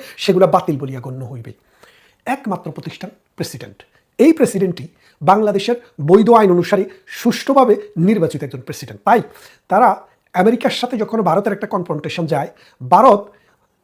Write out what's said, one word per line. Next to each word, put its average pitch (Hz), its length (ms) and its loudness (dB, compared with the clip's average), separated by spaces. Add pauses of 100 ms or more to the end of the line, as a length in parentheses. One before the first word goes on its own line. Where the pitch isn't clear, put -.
(180)
সেগুলো 185 300 2
বাতিল 165 300 0
বলিয়া 131 220 -10
গণ্য 131 260 -12
হইবে। 117 280 -16 (720)
একমাত্র 233 460 -6
প্রতিষ্ঠান - 380 -14 (260)
প্রেসিডেন্ট, - 480 -12 (340)
এই 311 160 6
প্রেসিডেন্টই 185 540 -2 (340)
বাংলাদেশের 202 540 2 (260)
বৈধ 185 280 6
আইন 214 220 6
অনুসারে 175 340 0 (220)
সুষ্ঠুভাবে 254 680 2 (220)
নির্বাচিত 165 460 0
একজন 131 180 -12
প্রেসিডেন্ট। 113 440 -16
তাই 220 160 4 (460)
তারা 208 380 2 (280)
আমেরিকার 233 380 0
সাথে 247 260 -6
যখন 220 240 -4
ভারতের 202 320 0
একটা 196 140 -10
কনফ্রন্টেশন 170 580 -6
যায়, 147 220 -4 (420)
ভারত 202 420 2 (520)